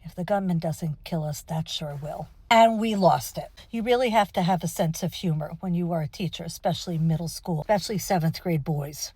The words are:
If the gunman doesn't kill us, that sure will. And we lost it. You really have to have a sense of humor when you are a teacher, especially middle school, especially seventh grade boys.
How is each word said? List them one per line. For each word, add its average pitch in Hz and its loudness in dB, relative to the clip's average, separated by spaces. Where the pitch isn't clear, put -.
If - -16
the 185 -6
gunman 185 2
doesn't 160 -4
kill 160 -4
us, 151 -4
that 160 -4
sure 147 -8
will. - -8
And 226 8
we 220 0
lost 160 4
it. 147 -10
You 226 -4
really 240 2
have 214 4
to 190 0
have 175 2
a 180 -2
sense 165 -2
of 170 -2
humor 156 -2
when 185 -4
you 170 0
are 170 0
a 151 -2
teacher, - -6
especially 170 -4
middle 160 2
school, 156 -4
especially 208 0
seventh 165 0
grade 160 0
boys. 147 -6